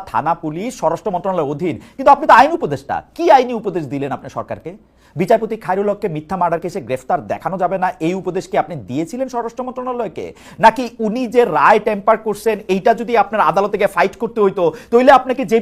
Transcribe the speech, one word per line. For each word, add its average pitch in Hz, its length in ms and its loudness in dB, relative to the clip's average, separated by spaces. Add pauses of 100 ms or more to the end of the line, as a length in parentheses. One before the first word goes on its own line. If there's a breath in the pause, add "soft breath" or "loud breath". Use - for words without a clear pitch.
(100)
থানা 139 220 0 (100)
পুলিশ 165 280 -6 (100)
স্বরাষ্ট্র 165 340 -2
মন্ত্রণালয়ের 175 380 -2
অধীন, 151 220 -4 (220 loud breath)
কিন্তু 269 180 4
আপনি 269 160 -4
তো 277 100 10
আইন 294 180 6
উপদেষ্টা, 147 380 -4 (200)
কি 330 80 -4 (120)
আইনি 254 240 4
উপদেশ 175 320 -4
দিলেন 143 240 -4
আপনি - 120 -12 (100)
সরকারকে? - 340 -8 (440 soft breath)
বিচারপতি 220 480 2
খায়রুল 196 280 0
হককে 202 220 -4
মিথ্যা 151 260 -8
মার্ডার 170 240 0
কেসে 180 240 -6
গ্রেফতার 190 440 -4
দেখানো 160 300 -6
যাবে 185 200 0
না, 185 60 2 (180)
এই 180 140 0
উপদেশ 180 300 -6
কি 208 120 -2
আপনি 180 120 -6 (140)
দিয়েছিলেন 165 460 -4
স্বরাষ্ট্র 233 320 -8
মন্ত্রণালয়কে? 240 600 -8 (380 loud breath)
নাকি 220 200 0 (220)
উনি 226 160 -4 (120)
যে 240 80 4 (160)
রায় 190 280 4
ট্যাম্পার 214 300 0 (100)
করছেন 214 300 -2 (180)
এইটা 196 260 2
যদি 240 120 -6 (100)
আপনার 202 280 0
আদালতে 202 300 0
গিয়ে 196 160 0
ফাইট 190 260 2
করতে 226 220 -4
হইতো, 190 200 0 (260 loud breath)
তাহলে 254 280 6
আপনাকে 254 240 -4 (100)
যে 226 100 6